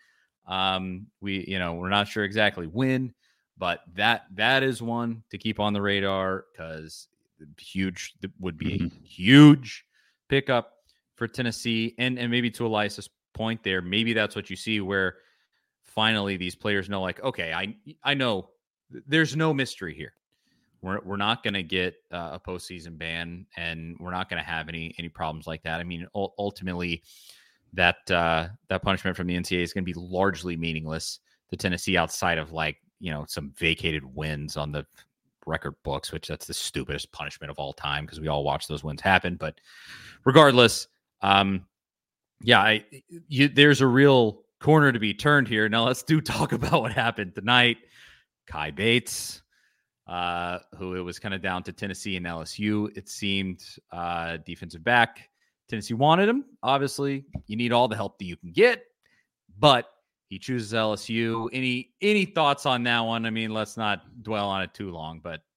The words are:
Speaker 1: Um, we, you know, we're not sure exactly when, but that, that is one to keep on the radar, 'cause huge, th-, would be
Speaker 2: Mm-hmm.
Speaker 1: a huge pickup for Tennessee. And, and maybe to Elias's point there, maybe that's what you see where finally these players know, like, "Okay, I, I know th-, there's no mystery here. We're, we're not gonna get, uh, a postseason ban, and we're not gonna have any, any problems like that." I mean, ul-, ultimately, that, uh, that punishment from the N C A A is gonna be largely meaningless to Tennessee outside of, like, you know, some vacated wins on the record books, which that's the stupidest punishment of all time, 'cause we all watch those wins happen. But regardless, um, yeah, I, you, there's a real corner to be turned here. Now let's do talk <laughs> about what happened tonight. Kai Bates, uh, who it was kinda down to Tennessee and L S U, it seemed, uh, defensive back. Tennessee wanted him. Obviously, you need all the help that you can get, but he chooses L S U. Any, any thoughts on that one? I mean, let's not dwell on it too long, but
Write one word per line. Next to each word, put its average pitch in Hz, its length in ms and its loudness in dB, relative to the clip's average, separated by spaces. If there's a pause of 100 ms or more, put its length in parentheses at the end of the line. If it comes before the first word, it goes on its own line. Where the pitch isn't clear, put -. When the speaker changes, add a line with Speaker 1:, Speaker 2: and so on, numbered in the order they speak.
(460)
Speaker 1:
Um, 95 600 -2 (120)
we, 98 260 -4
you 95 120 -4
know, 87 160 -2
we're 90 160 -4
not 104 180 2
sure 104 160 -2
exactly 98 420 0
when, 127 460 -2 (460)
but 87 220 -4 (140)
that, 107 280 2 (100)
that 120 300 2
is 127 180 -2
one 117 480 -4
to - 80 -12
keep 104 240 -4
on 104 140 2
the 101 80 -2
radar, 98 640 0 (100)
'cause 80 520 -14 (520)
huge, 95 640 -6
th-, 95 180 -8
would 90 160 -8
be 98 220 -4
Speaker 2:
Mm-hmm. - 260 -8
Speaker 1:
a - 20 -20
huge 135 800 8 (460)
pickup 135 420 0 (420)
for 117 140 -6
Tennessee. 113 720 -4
And, 127 200 -2
and 120 120 -4
maybe 120 220 0
to 120 140 -4
Elias's 104 440 -4 (240)
point 113 280 -6
there, 92 200 0
maybe 110 320 0
that's 107 200 0
what 101 140 -8
you 95 80 -12
see 110 240 -4
where 95 360 0 (640)
finally 104 560 0
these 90 160 -6
players 98 340 -4
know, 98 140 -4
like, 92 200 -6
"Okay, 87 300 -6
I, 98 240 -6 (260)
I 143 120 0
know 120 340 -2 (420)
th-, 123 160 -16
there's 151 300 2
no 160 160 2
mystery 117 420 -6
here. 76 200 -14 (680)
We're, 92 240 -6
we're 95 120 -8
not 104 280 -2
gonna 98 180 -2
get, 90 320 -2 (160)
uh, 85 220 -8
a 90 80 -14
postseason 87 580 -12
ban, 85 480 -10 (100)
and 82 440 -10
we're 87 100 -10
not 90 180 -6
gonna 85 140 -6
have 80 260 -8
any, 82 300 -10
any 85 100 -10
problems 80 380 -8
like 80 160 -10
that." 82 160 -6
I 87 60 -8
mean, 87 280 -12
ul-, 98 240 -6
ultimately, 90 680 -6 (720)
that, 87 360 2
uh, 85 380 2 (200)
that 95 140 -2
punishment 95 340 -2
from 90 120 -4
the 90 80 -2
N 87 80 -2
C 90 120 -2
A 87 40 2
A - 20 0
is 85 100 -4
gonna 95 120 -6
be 87 100 -6
largely 90 600 -2
meaningless 80 640 -6 (300)
to 95 60 -8
Tennessee 92 400 0
outside 85 420 0
of, 78 120 -6
like, 78 280 -4 (200)
you 87 140 -8
know, 73 160 -8
some 71 280 -10
vacated 82 480 0
wins 73 520 -8
on 73 160 -4
the 73 120 -6 (640)
record 76 280 -6 (100)
books, 69 260 -6
which - 160 -10
that's - 200 -10
the - 80 -10
stupidest - 580 -8
punishment 73 380 -12
of 71 100 -10
all 71 120 -8
time, 73 320 -6
'cause 78 160 -14
we 78 80 -4
all 73 140 0
watch 71 240 -2
those 73 160 -8
wins 76 180 -8
happen. 90 360 2
But 78 240 -8 (640)
regardless, 127 640 8 (320)
um, 98 440 4 (800)
yeah, 113 180 8
I, 110 240 4 (440)
you, 143 200 4
there's 139 320 6
a 135 60 6
real 127 560 6 (160)
corner 147 320 6
to 117 80 0
be 104 160 -2
turned 143 320 4
here. 107 220 2
Now 113 160 2
let's 127 180 0
do 156 180 2
talk - 320 -2
<laughs> - 0 -
about 139 300 2
what 110 100 -4
happened 110 440 -2
tonight. 120 420 4 (680)
Kai 76 260 -8
Bates, - 680 0 (640)
uh, 87 520 -4 (180)
who 92 180 -8
it 92 60 -6
was 87 180 -10
kinda 98 200 -8
down 90 240 -4
to 92 100 -12
Tennessee 98 440 -8
and 87 100 -6
L 82 160 -8
S - 160 -12
U, 104 360 -2
it 98 140 -14
seemed, 98 560 -4 (260)
uh, 85 480 -6
defensive 82 460 -14
back. 120 460 2 (380)
Tennessee 113 260 -6
wanted 160 340 4
him. 262 160 0 (180)
Obviously, 139 640 -2 (220)
you 107 100 -8
need 117 160 0
all 120 160 4
the 107 80 -6
help 101 220 -6
that 98 80 -10
you 87 100 -10
can 85 160 -16
get, 226 320 4 (760)
but 123 300 6 (400)
he 95 100 -14
chooses 113 360 -6
L 110 180 2
S 104 160 -8
U. 113 440 -2
Any, 127 480 -4
any 208 240 2
thoughts 143 420 0
on 127 160 2
that 120 180 2
one? 113 240 0
I 113 60 -2
mean, 110 240 -4
let's 107 220 -4
not 107 460 -4
dwell 104 260 -2
on 95 140 -2
it 87 120 -8
too 101 160 -10
long, 82 320 -10
but 80 200 -10 (140)